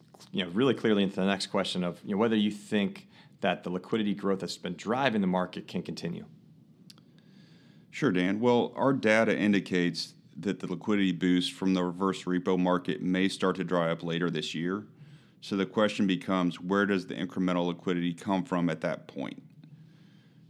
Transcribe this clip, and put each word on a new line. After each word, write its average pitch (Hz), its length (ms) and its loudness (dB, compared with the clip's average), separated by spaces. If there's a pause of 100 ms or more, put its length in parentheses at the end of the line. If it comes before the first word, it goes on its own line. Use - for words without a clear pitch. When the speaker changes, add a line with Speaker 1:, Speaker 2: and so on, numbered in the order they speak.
(340)
Speaker 1:
you 98 100 -2
know, 85 80 -6
really 120 220 4
clearly 107 280 4
into 95 140 0
the 95 100 0
next 98 220 0
question 92 340 -2
of, 87 220 -4
you - 80 -8
know, 98 60 0
whether 113 180 2
you 107 160 2
think 101 560 -4 (320)
that 90 240 0
the 87 60 -6
liquidity 104 440 -2
growth 95 280 -2
that's 90 160 -8
been 90 180 -8
driving 113 460 0
the 95 60 2
market 90 380 0
can 92 160 -6
continue. - 440 -8 (1600)
Speaker 2:
Sure, 139 220 0
Dan. 92 300 0
Well, 120 340 2
our 127 160 2
data 110 440 4
indicates 90 800 0 (220)
that 90 220 -4
the 92 80 -8
liquidity 95 460 0
boost 90 400 2
from 95 200 0
the 92 80 2
reverse 90 440 -2
repo 90 340 0
market 90 420 0
may 92 280 2
start 92 260 0
to 90 80 -4
dry 85 260 2
up 85 140 -2
later 85 260 0
this 78 240 -4
year. 90 300 -4 (560)
So - 160 -6
the 95 100 2
question 107 400 0
becomes, 92 540 0
where 98 260 2
does 95 220 0
the - 80 -8
incremental 90 520 -2
liquidity 87 460 -2
come 95 300 -2
from 87 260 0
at 80 120 -4
that - 260 -4
point? - 340 -10 (1080)